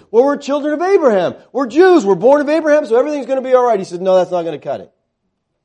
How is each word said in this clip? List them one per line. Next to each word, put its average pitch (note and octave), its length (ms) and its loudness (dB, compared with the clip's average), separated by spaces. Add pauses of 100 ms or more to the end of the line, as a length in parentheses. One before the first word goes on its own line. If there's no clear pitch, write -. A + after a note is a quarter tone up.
(120)
"Well, A#3 140 2
we're C#4+ 100 0
children C#4+ 380 -4
of D4+ 80 -6
Abraham. C4 540 0 (180)
We're C4 140 -4
Jews. D#4+ 380 4
We're G3 100 2
born C4 260 2
of C#4 80 -4
Abraham, D4+ 360 0
so A3+ 120 0
everything's C#4+ 280 -2
gonna C4 160 -4
be B3+ 120 0
all B3+ 100 4
right." A#3 160 0
He F#3+ 60 -8
said, F3 160 -12
"No, F#3+ 140 2
that's F3+ 160 0
not F3 120 -4
gonna D#3+ 160 -8
cut B2+ 220 -10
it. D#2+ 100 -20 (720)